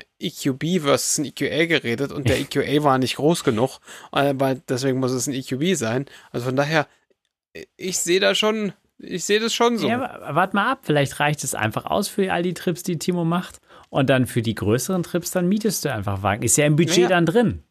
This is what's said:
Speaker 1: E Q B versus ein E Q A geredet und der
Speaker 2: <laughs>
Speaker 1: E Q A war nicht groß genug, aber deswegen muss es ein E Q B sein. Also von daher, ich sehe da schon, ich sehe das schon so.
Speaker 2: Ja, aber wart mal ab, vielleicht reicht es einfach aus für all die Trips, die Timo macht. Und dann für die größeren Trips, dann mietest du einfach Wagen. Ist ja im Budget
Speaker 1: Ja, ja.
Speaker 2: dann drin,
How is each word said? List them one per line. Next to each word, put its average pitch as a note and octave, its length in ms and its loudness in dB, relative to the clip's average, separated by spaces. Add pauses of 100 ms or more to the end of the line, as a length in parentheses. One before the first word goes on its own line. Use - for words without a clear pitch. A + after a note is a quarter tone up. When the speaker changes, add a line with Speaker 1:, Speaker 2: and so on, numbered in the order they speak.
(200)
Speaker 1:
E F#3 120 -6
Q - 220 -2
B D#3+ 280 0
versus - 360 2
ein D3+ 80 -2
E A2+ 60 -8
Q - 140 -4
A D#3 200 0
geredet C3+ 460 -2
und C#3 160 -4
der B2 120 2
Speaker 2:
<laughs> - 20 -2
Speaker 1:
E - 20 -2
Q C#3 160 -4
A D3 240 0
war C3+ 140 4
nicht B2+ 180 0
groß D#3 300 0
genug, B2 340 0 (320)
aber C3+ 440 0
deswegen C3 440 -2
muss B2+ 140 0
es B2 140 -4
ein C#3+ 60 -4
E C3 100 -6
Q C3 160 -4
B F3 160 2
sein. C3 300 -2 (260)
Also B2 160 -4
von B2+ 100 -2
daher, C#3+ 300 2 (880)
ich F#3 220 -6
sehe E3+ 200 2
da G3 160 4
schon, G#3+ 380 0 (240)
ich - 260 -10
sehe G#3 160 2
das A3+ 140 -2
schon A#3+ 240 2
so. D#3+ 100 0
Speaker 2:
Ja, B2 240 0
aber B2 240 -8
wart F#3 180 2
mal G3+ 200 2
ab, C4 100 -10
vielleicht D3 380 0
reicht D3 240 0
es - 100 -4
einfach G#2 300 -2
aus - 240 0
für F#3+ 240 -2
all F3 100 0
die F3+ 100 -2
Trips, E3+ 300 -4
die F3 160 -4
Timo F3 240 -2
macht. E3+ 380 -4 (280)
Und C#3+ 200 0
dann B2+ 160 4
für - 160 -2
die A2 140 -2
größeren C#3+ 480 0
Trips, - 280 -4
dann F3+ 180 0
mietest G#3 340 0
du C#3+ 80 -2
einfach G2+ 320 -4
Wagen. G#2 200 0
Ist A#2+ 120 2
ja D3 100 4
im D3+ 120 4
Budget E3 180 4
Speaker 1:
Ja, F3 80 6
ja. F3+ 60 4
Speaker 2:
dann F3 160 4
drin, E3+ 460 2